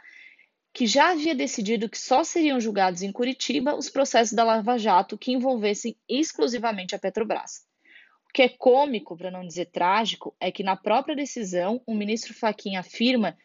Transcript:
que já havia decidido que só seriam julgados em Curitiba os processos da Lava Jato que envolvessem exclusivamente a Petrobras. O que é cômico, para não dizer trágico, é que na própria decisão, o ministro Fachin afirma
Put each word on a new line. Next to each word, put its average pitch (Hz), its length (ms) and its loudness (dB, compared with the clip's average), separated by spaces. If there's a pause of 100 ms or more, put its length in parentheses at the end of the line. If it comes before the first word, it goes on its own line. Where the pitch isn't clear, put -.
(720)
que 247 140 0
já 285 260 4
havia 320 220 0
decidido 233 560 -2
que - 80 -12
só 269 260 2
seriam 302 360 2
julgados 190 420 0
em 196 100 -6
Curitiba 254 640 -2
os 277 140 -6
processos 240 440 2
da 226 100 2
Lava 226 340 2
Jato 208 400 2
que - 140 -4
envolvessem 233 640 -2 (120)
exclusivamente 233 840 -2
a 196 60 -8
Petrobras. - 640 -4 (680)
O - 40 -14
que - 80 4
é 247 80 6
cômico, 254 680 2
para 180 160 -10
não 185 160 -10
dizer 180 200 -6
trágico, 196 720 -2
é 180 120 -2
que 196 120 -8
na 190 120 0
própria 262 400 0
decisão, 220 720 -4
o 226 80 -4
ministro 214 380 -4
Fachin 208 420 -4
afirma 220 680 0